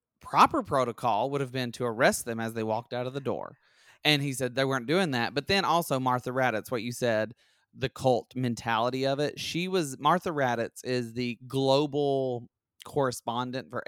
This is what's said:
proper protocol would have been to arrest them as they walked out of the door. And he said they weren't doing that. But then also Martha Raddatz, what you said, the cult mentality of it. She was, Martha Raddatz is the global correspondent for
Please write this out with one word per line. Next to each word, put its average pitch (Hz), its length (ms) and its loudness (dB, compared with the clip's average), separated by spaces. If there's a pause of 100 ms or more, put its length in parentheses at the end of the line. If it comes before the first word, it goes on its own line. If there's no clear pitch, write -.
(200)
proper 269 420 6
protocol 123 680 2
would 139 100 0
have 131 100 -4
been 123 220 -4
to - 120 -6
arrest 123 400 2
them 113 140 -4
as 113 140 -4
they 113 100 -4
walked 110 300 -2
out 123 160 -4
of 127 40 -10
the 139 80 -8
door. 95 380 -6 (460)
And 147 180 4
he 143 100 -2
said 123 220 -4
they 135 100 2
weren't 131 220 -2
doing 170 240 2
that. 117 240 0
But 139 140 -2
then 196 160 2
also 151 340 2
Martha 127 320 0
Raddatz, 123 400 0
what 117 120 -2
you 120 100 -6
said, 110 420 0 (400)
the 120 140 -4
cult - 480 0
mentality 123 680 0
of 135 140 0
it. 143 220 -2
She 170 260 -4
was, 165 320 -2
Martha 165 320 2
Raddatz 123 540 -2
is 120 300 -2
the 120 240 -4 (100)
global 135 1000 0 (360)
correspondent 123 840 -2
for 123 200 -6